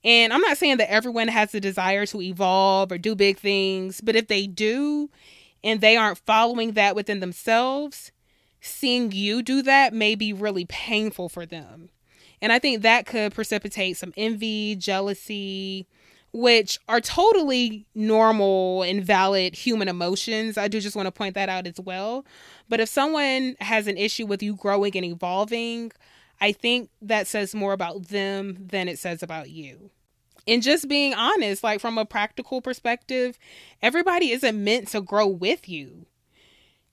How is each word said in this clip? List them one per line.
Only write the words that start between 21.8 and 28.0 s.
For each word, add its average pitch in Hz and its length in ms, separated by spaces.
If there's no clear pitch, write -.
But 226 100
if 226 80
someone 277 720
has 208 280
an 196 100
issue 220 280
with 202 160
you 208 140
growing 202 400
and 180 80
evolving, 214 880
I 208 100
think 240 380
that 214 260
says 208 260
more 196 200
about 185 340